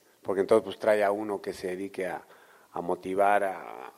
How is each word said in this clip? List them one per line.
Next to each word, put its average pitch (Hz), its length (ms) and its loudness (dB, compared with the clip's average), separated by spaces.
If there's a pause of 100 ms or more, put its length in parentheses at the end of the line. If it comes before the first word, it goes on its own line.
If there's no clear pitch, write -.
(200)
porque 98 200 0
entonces, 101 240 6
pues, 98 160 -10
trae 107 240 4
a 101 80 4
uno 104 280 -4
que 98 120 -8
se 92 160 -8
dedique 95 380 -6
a, 85 200 -8 (460)
a 87 80 -8
motivar 95 640 0
a, 65 540 -8